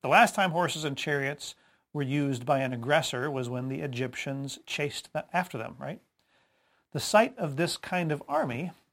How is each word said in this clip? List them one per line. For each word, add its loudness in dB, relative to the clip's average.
The -2
last 8
time 2
horses 0
and -2
chariots -2
were -2
used 0
by 4
an -2
aggressor 0
was -2
when -4
the -4
Egyptians -6
chased -6
th-, -4
after -2
them, -8
right? -8
The -2
sight 4
of -4
this 0
kind -2
of -2
army 0